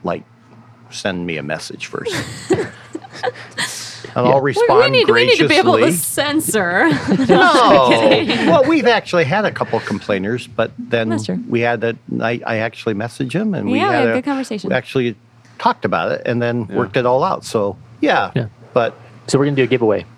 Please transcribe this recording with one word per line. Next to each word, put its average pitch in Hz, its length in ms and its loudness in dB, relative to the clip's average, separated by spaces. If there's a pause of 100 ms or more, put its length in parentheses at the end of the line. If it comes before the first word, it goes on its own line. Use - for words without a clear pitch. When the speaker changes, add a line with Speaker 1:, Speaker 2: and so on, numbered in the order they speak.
Speaker 1:
like, 87 200 -6 (640)
send 90 360 -6
me 85 120 -4
a 71 60 -8
message - 420 -10
first. - 280 -10 (380)
Speaker 2:
<laughs> 392 160 -2 (1500)
Speaker 1:
And 123 120 2
Speaker 2:
Yeah. 123 60 4
Speaker 1:
I'll 135 80 4
Speaker 3:
We, 139 100 0
Speaker 1:
respond 466 400 4
Speaker 3:
we 523 80 4
need, 392 100 2
we 466 160 4
need 480 120 4
to - 100 4
be 302 80 4
able - 180 4
to - 80 4
Speaker 1:
graciously. 233 420 0
Speaker 3:
censor. 220 600 0
<laughs> 277 340 0 (100)
Speaker 1:
No. 285 600 6
Speaker 3:
Okay. - 600 2
Speaker 1:
Well, 311 180 6
we've 302 200 2
actually 196 380 2
had 180 200 0
a 175 80 0
couple 113 280 -2
complainers, 104 680 -4
but 113 320 -4
then 113 320 -2
Speaker 3:
That's 110 160 -4
true. 185 240 -6
Speaker 1:
we 117 120 0
had 117 220 -2
a, 117 120 -2 (260)
I, 117 240 -4
I 113 120 -4
actually 110 360 -4
messaged 117 400 -6
him, 202 220 -2
and 113 160 -4
we 262 80 0
Speaker 3:
Yeah, 370 80 0
we 381 60 0
Speaker 1:
had - 80 0
Speaker 3:
had 240 60 2
a - 40 2
Speaker 1:
a, - 60 0
Speaker 3:
good 254 80 -4
conversation. 262 440 -6
Speaker 1:
we 190 60 0
actually 123 400 -4 (420)
talked - 260 -2
about 85 280 -2
it 73 160 -4
and 120 120 0
then 120 300 -2
Speaker 4:
Yeah. 101 80 -6
Speaker 1:
worked 120 180 -4
it 123 120 0
all 131 160 2
out. 185 200 -2
So, 101 320 -4 (260)
yeah. 151 340 0
Speaker 2:
Yeah. 120 120 -4 (260)
Speaker 1:
But 117 200 2 (320)
Speaker 2:
So - 140 2
we're 139 60 2
gonna 143 100 0
do 131 80 4
a 120 40 2
giveaway. 110 380 0 (120)